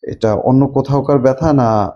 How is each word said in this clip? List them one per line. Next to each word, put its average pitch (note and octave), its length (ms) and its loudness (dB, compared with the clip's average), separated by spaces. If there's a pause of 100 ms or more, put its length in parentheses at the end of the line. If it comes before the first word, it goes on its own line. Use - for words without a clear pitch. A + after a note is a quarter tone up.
এটা - 320 -2
অন্য C3 320 2
কোথাওকার C3+ 520 0
ব্যথা C3+ 340 0
না A2 440 0